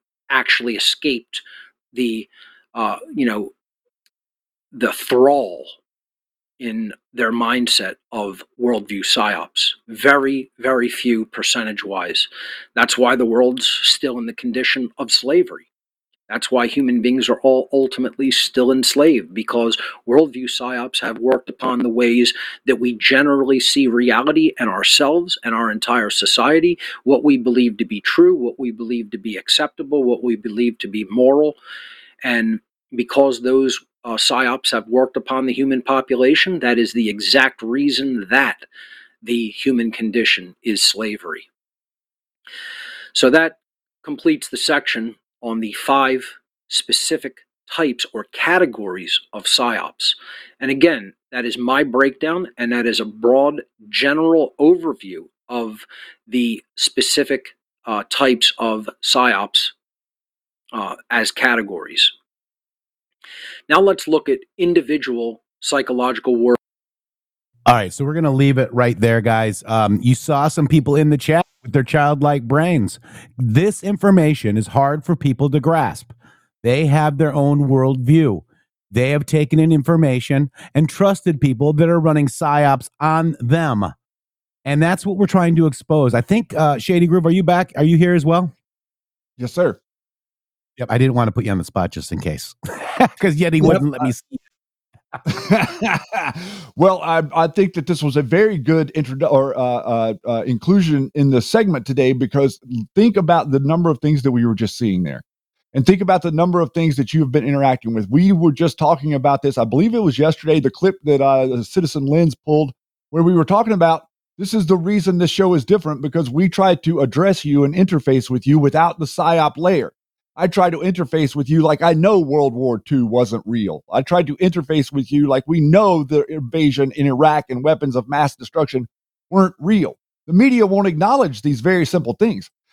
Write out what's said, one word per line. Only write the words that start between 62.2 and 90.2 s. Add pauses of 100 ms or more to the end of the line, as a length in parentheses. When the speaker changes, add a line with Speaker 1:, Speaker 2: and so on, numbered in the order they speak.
Speaker 1:
Now
let's
look
at (180)
individual (180)
psychological
work. (1080)
Speaker 2:
All
right,
so
we're
gonna
leave
it
right
there,
guys.
Um,
you
saw
some
people
in
the
chat (180)
with
their
childlike
brains. (380)
This
information
is
hard
for
people
to
grasp. (520)
They
have
their
own
worldview. (480)
They
have
taken
in
information (240)
and
trusted
people
that
are
running
psyops (100)
on
them. (800)
And
that's
what
we're
trying
to
expose.
I
think,
uh,
Shady
Groove,
are
you
back?
Are
you
here
as
well? (840)
Speaker 3:
Yes,
sir. (1000)